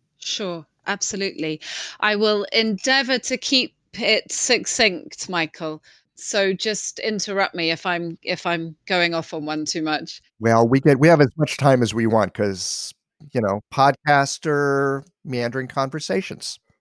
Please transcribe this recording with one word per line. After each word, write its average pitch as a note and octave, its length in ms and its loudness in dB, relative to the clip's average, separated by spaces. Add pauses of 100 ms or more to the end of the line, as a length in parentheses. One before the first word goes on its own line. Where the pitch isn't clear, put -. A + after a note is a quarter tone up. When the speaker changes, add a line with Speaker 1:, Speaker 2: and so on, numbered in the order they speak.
(180)
Speaker 1:
Sure, F3 480 -8 (200)
absolutely. F#3+ 720 -6 (400)
I G#3+ 160 2
will G#3 360 2
endeavor B3 640 0
to B3 180 -4
keep - 380 0 (200)
it - 380 0
succinct, - 960 -2
Michael. D#3+ 540 -6 (380)
So G3 320 0
just - 460 -6
interrupt G3 560 -4
me E3 160 -2
if E3 160 -4
I'm, E3+ 360 -4
if - 220 -6
I'm E3 300 -4 (120)
going F3 280 0
off E3 180 -6
on D3+ 140 -6
one D#3 180 -4
too D#3 180 -6
much. D#3 380 -6 (200)
Speaker 2:
Well, A2+ 260 6
we C3+ 140 4
get, C#3 180 4
we C#3+ 80 6
have E3 140 8
as C3 160 6
much D#3 200 -2
time C3+ 240 4
as G#2 140 0
we A2+ 140 2
want G#2+ 260 2
'cause, - 580 -2 (380)
you B2+ 100 -2
know, G#2 200 0 (120)
podcaster, C#3 1300 2 (200)
meandering B2+ 440 -4
conversations. D3 920 -4 (220)